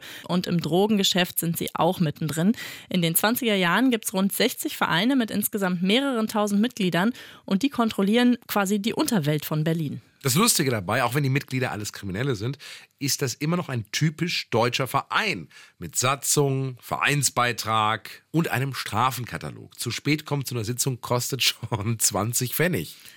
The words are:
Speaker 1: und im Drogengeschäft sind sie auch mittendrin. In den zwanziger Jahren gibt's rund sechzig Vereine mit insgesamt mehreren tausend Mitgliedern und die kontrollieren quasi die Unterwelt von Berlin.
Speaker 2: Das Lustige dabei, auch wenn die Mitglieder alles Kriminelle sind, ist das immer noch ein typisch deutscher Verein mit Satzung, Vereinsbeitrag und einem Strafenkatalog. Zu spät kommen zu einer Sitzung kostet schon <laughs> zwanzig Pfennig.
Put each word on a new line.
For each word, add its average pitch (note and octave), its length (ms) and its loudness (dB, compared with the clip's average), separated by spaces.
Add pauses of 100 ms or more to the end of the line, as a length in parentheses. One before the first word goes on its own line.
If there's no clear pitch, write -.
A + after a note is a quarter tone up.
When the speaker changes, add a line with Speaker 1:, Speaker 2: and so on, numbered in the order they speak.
(280)
Speaker 1:
und F3+ 180 0
im E3+ 140 2
Drogengeschäft F#3 800 2
sind E3 180 -2
sie - 160 -4
auch E3+ 260 2
mittendrin. D#3+ 540 0 (380)
In F#3 100 2
den E3 140 2
zwanziger A3 400 2
Jahren F#3+ 360 4
gibt's A3 220 -2
rund F#3+ 220 2
sechzig - 420 -2
Vereine G#3 400 2
mit A3+ 140 2
insgesamt F#3+ 500 -2
mehreren A3 480 2
tausend G#3 320 0
Mitgliedern G3+ 540 0 (320)
und G3 160 0
die C#4 80 2
kontrollieren A3+ 640 2 (100)
quasi G3+ 320 0
die G#3 140 -2
Unterwelt D#3 540 0
von D#3 180 -2
Berlin. D#3 380 -2 (200)
Speaker 2:
Das B2 120 2
Lustige E3+ 380 4
dabei, A2 320 2
auch A#2+ 100 0
wenn D3+ 80 2
die C3+ 80 2
Mitglieder B2+ 400 -2
alles G#2 220 -8
Kriminelle A2 420 -4
sind, A#2 240 -6 (400)
ist C#3 220 -2
das B2+ 140 -2
immer D#3+ 220 -2
noch F3 120 -4
ein A#2+ 240 -4
typisch D#3+ 580 -2
deutscher A#2+ 360 2
Verein C3+ 640 -2 (300)
mit F2 180 -10
Satzung, C3+ 840 0
Vereinsbeitrag A2 1500 0
und E3 180 2
einem B2+ 260 0
Strafenkatalog. A2+ 1040 -4
Zu - 120 -6
spät D3+ 340 -2
kommen C#3+ 220 -4
zu - 80 -6
einer A2+ 100 -4
Sitzung B2 380 -4
kostet B2 400 -2
schon A2 560 -2
<laughs> - 20 -
zwanzig A2+ 540 0
Pfennig. D3 420 0 (200)